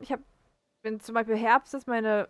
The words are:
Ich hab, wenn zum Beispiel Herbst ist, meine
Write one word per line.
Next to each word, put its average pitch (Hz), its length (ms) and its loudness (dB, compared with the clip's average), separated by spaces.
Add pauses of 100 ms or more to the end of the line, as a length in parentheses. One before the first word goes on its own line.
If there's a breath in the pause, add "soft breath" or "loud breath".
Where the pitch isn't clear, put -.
Ich 269 100 -16
hab, 262 100 -4 (640)
wenn 220 160 -6
zum 226 160 -12
Beispiel 226 220 0
Herbst 233 380 2
ist, 269 120 -10
meine 220 440 0